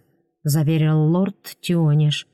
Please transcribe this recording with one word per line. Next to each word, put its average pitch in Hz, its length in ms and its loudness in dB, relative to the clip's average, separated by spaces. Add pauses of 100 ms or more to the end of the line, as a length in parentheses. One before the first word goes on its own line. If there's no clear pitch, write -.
(440)
заверил 156 560 0
лорд 175 600 -2
Тиониш. 151 720 0